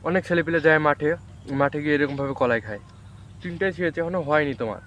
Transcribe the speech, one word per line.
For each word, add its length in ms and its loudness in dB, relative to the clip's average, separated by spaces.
অনেক 200 2
ছেলেপিলে 380 0
যায় 220 8
মাঠে, 220 2
মাঠে 220 0
গিয়ে 140 2
এরকমভাবে 440 -2
কলাই 240 2
খায়। 160 -10
তিনটাই 340 -4
ছিঁড়েছে, 280 -2
এখনও 240 -2
হয়নি 340 2
তোমার 260 -6